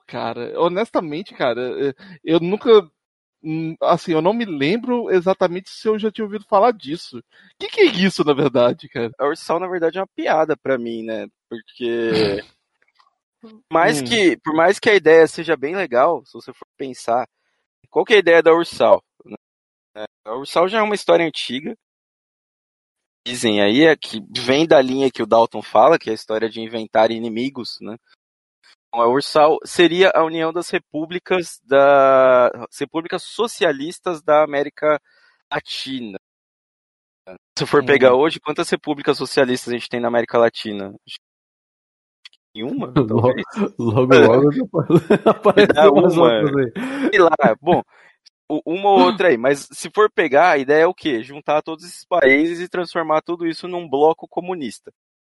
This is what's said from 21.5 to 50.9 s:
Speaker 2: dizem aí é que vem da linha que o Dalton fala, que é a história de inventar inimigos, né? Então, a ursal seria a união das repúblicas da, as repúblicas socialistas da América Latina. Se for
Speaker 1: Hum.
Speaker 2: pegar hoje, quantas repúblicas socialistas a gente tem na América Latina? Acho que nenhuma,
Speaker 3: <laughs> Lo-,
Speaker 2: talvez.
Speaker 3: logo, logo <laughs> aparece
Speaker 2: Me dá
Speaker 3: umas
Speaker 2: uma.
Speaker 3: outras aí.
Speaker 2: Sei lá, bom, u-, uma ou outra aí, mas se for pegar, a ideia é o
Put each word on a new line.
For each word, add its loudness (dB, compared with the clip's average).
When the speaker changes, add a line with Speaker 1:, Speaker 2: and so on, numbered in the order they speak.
Speaker 2:
dizem -2
aí 2
é 6
que -12
vem 0
da 6
linha 0
que -6
o -8
Dalton 2
fala, 4
que -8
é -2
a -4
história -6
de -16
inventar -2
inimigos, -8
né? -16
Então, -2
a 4
ursal 2
seria 2
a 2
união -4
das -8
repúblicas -6
da, 4
as -20
repúblicas -8
socialistas -6
da 2
América -2
Latina. -10
Se -4
for 0
Speaker 1:
Hum. -2
Speaker 2:
pegar 4
hoje, 0
quantas -6
repúblicas -4
socialistas -2
a -4
gente -12
tem -6
na -2
América 0
Latina? -2
Acho -20
que -20
nenhuma, -8
Speaker 3:
<laughs> 2
Lo-, 2
Speaker 2:
talvez. 2
Speaker 3:
logo, 4
logo -4
<laughs> 2
aparece 4
Speaker 2:
Me 2
dá 6
Speaker 3:
umas 4
Speaker 2:
uma. 4
Speaker 3:
outras 0
aí. -4
Speaker 2:
Sei 0
lá, 4
bom, 0
u-, -4
uma -2
ou 6
outra 2
aí, 2
mas -2
se -12
for 0
pegar, 2
a 2
ideia 2
é 4
o -2